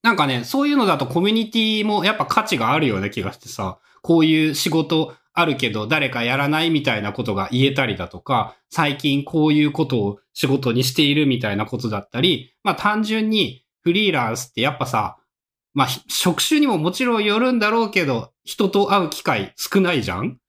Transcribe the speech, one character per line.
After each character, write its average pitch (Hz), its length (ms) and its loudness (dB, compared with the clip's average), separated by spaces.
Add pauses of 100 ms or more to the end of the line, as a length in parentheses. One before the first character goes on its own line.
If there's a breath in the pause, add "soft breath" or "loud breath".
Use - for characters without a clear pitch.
な 233 100 2
ん 190 40 0
か 143 100 2
ね、 127 160 0
そ 269 200 0
う 294 60 2
い 294 40 2
う 285 40 2
の 233 100 4
だ 156 120 2
と 139 80 -2
コ 139 140 0
ミ 202 100 2
ュ 220 40 2
ニ 220 160 0
テ 226 80 0
ィ 220 260 0
も 208 200 0
や 208 100 2
っ - 20 -4
ぱ - 100 -4
価 - 160 2
値 180 160 -2
が 117 140 0
あ 156 80 2
る 147 80 2
よ 101 80 0
う 92 40 -2
な 101 80 -4
気 98 140 -6
が 92 100 -6
し - 40 -18
て - 120 -20
さ、 95 300 -8 (240 soft breath)
こ 170 180 4
う 156 60 6
い 156 240 2
う 147 60 -6
仕 - 140 -2
事 160 440 0 (180 loud breath)
あ 175 120 2
る 151 120 0
け 120 140 -2
ど 107 160 -4
誰 143 240 0
か 120 140 -4
や 127 120 0
ら 143 120 0
な 156 160 0
い 165 60 0
み 151 120 2
た 123 140 0
い 104 60 -4
な 104 100 -4
こ 120 100 -6
と 104 140 -2
が 95 160 -2
言 127 140 2
え 135 60 2
た 135 140 0
り 98 100 -4
だ 87 120 -8
と 92 100 -16
か、 117 380 -4 (120)
最 147 300 -2
近 139 240 0
こ 156 260 0
う 151 40 4
い 151 120 4
う 147 60 2
こ 143 160 -2
と 127 140 0
を 101 180 -4 (140)
仕 - 160 -2
事 131 240 2
に 127 100 2
し 127 100 -2
て 160 100 2
い 143 120 4
る 147 140 2
み 123 100 0
た 107 140 -4
い 98 40 -2
な 107 100 -2
こ 113 120 -8
と 117 100 -6
だ 107 100 -4
っ - 120 -12
た 120 100 -6
り、 135 320 0 (120)
ま 196 80 0
あ - 20 -2
単 214 300 -2
純 220 260 -2
に 202 340 -2 (180)
フ 170 100 2
リ 208 180 2
ー - 20 -2
ラ 147 180 0
ン 117 60 -4
ス - 120 -10
っ - 40 -20
て - 80 -6
や 139 120 0
っ 127 40 -10
ぱ 127 100 -4
さ、 104 320 -4 (540)
ま 139 120 2
あ、 127 40 -2 (200)
職 - 340 0
種 302 160 2
に 294 80 4
も 214 120 0
も 160 120 0
ち 254 140 -4
ろ 233 140 0
ん 208 60 0
よ 208 140 2
る 254 140 2
ん 233 80 2
だ 208 100 2
ろ 226 140 2
う 208 60 -4
け 185 140 0
ど、 123 280 -2 (120)
人 - 240 -2
と 202 240 2
会 180 140 2
う 151 40 -4
機 - 120 -10
会 110 340 -2
少 - 240 0
な 175 120 2
い 131 100 0
じ - 80 -4
ゃ 90 60 -6
ん？ 135 220 -6 (100)